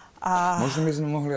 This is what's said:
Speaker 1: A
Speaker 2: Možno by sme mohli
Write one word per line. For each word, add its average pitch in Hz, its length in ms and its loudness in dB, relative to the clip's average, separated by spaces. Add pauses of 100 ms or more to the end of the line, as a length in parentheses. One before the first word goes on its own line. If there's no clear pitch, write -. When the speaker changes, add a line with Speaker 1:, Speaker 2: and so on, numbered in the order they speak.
(200)
Speaker 1:
A 180 400 0
Speaker 2:
Možno 135 240 0
by 160 100 2
sme 151 140 -2
mohli 147 300 -2